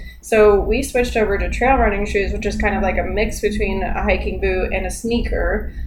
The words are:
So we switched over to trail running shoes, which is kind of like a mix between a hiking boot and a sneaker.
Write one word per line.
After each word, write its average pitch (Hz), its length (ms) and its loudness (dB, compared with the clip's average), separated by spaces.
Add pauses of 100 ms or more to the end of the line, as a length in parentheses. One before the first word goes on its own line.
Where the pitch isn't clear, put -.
(220)
So 214 380 6
we 214 220 0
switched 247 340 -2
over 202 220 2
to 180 140 -2
trail 262 260 2
running 202 300 2
shoes, 196 260 0
which 202 140 -4
is 202 120 -4
kind 202 160 0
of 190 60 0
like 185 160 0
a 170 60 0
mix 208 380 -2
between 202 420 -2
a 190 200 -2
hiking 202 380 -2
boot 185 320 -2
and 190 140 -4
a - 40 -4
sneaker. 214 800 -2 (160)